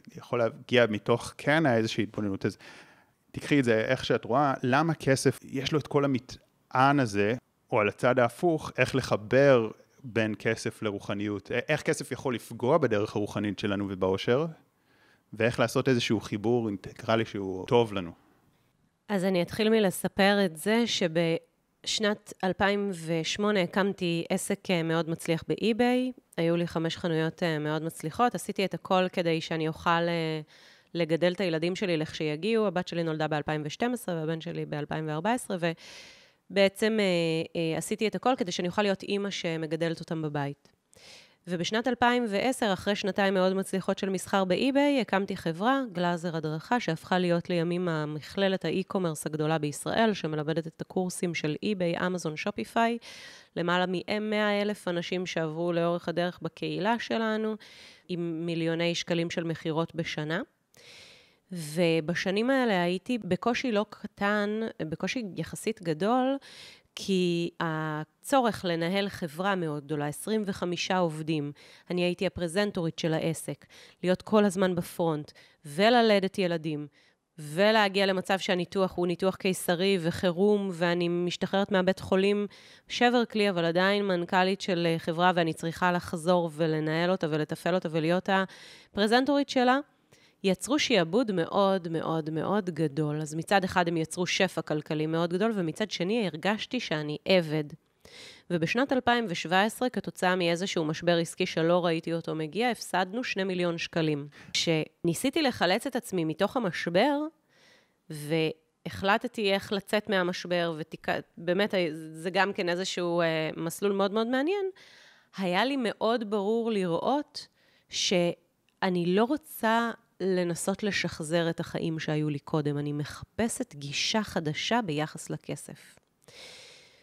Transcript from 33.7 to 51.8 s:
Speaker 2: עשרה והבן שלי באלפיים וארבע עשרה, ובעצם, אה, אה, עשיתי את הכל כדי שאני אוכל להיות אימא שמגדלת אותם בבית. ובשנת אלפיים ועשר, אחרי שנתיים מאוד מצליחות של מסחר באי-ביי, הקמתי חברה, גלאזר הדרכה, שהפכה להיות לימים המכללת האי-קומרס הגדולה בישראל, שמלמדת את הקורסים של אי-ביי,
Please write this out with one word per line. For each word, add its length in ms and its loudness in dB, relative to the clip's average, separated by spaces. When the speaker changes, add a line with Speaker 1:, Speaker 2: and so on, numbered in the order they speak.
Speaker 2:
עשרה 200 -4
והבן 260 -4
שלי 260 -8
באלפיים 420 -4
וארבע 240 -2
עשרה, 240 -4
ובעצם, 500 2
אה, 40 2
אה, 180 0
עשיתי 300 -2
את 60 -6
הכל 220 2
כדי 160 -4
שאני 160 -2
אוכל 140 0
להיות 200 0
אימא 280 -4
שמגדלת 720 -4
אותם 220 -6
בבית. 520 -6
ובשנת 400 0
אלפיים 400 4
ועשר, 440 2
אחרי 240 0
שנתיים 380 2
מאוד 180 4
מצליחות 460 -2
של 100 -2
מסחר 360 0
באי-ביי, 560 4
הקמתי 360 0
חברה, 460 0
גלאזר 440 -2
הדרכה, 440 -2
שהפכה 380 0
להיות 320 2
לימים 380 0
המכללת 760 -2
האי-קומרס 600 -2
הגדולה 320 0
בישראל, 560 0
שמלמדת 520 -2
את 140 -12
הקורסים 540 -4
של 280 -2
אי-ביי, 320 0